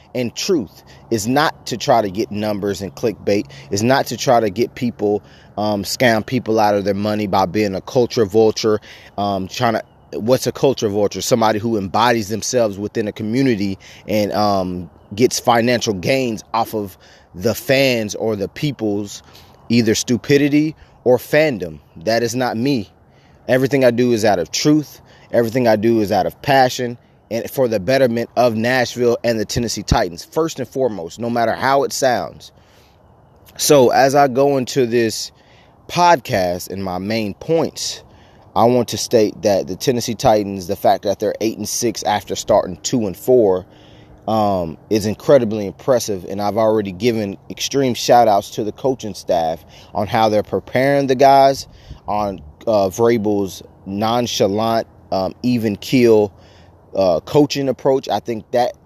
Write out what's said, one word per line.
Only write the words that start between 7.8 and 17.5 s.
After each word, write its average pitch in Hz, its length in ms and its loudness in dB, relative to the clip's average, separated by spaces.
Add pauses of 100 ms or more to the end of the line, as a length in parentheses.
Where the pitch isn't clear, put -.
culture 120 440 0
vulture. 107 540 2 (380)
Um, 98 300 -4
trying 117 260 -2
to, - 460 -10
what's 120 280 0
a - 40 0
culture 123 380 0
vulture? 98 320 -2
Somebody 110 380 0
who 113 180 -2
embodies 104 520 0
themselves 107 500 -2
within 104 280 -4
a 98 40 -4
community 110 680 -2 (300)
and, 104 240 0
um, 92 580 -2 (240)
gets 117 260 0
financial 117 540 2
gains 113 500 -2 (100)
off 113 200 -2
of 104 240 -8 (380)
the 101 180 -2